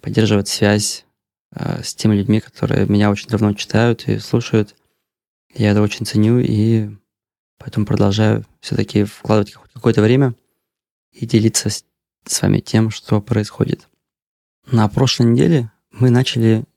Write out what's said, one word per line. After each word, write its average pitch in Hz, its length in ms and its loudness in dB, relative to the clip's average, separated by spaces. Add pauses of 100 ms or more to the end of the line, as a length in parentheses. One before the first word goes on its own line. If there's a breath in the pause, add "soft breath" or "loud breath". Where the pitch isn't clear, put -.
поддерживать 104 480 0
связь, 104 560 -2 (500)
э, - 260 -8
с - 140 -12
теми 107 200 2
людьми, 104 260 0
которые - 460 -2
меня 104 220 2
очень 101 200 -6
давно 107 240 0
читают 113 560 -2
и 107 100 -2
слушают. 110 560 -2 (800)
Я 104 180 0
это 104 100 4
очень 104 240 -2
ценю, 110 340 2
и 110 540 0 (640)
поэтому - 280 -6
продолжаю 104 600 0 (140)
всё-таки - 460 -2
вкладывать - 480 -2
хоть - 180 -20
какое-то 110 300 0
время 123 340 2 (800)
и - 120 -10
делиться 110 440 0
с, - 160 -10 (400)
с - 160 -6
вами 101 200 2
тем, 113 280 0
что - 300 -4
происходит. - 720 -4 (840)
На 113 160 2
прошлой 127 380 0
неделе 123 440 2 (220)
мы 127 180 2
начали 113 540 2 (140)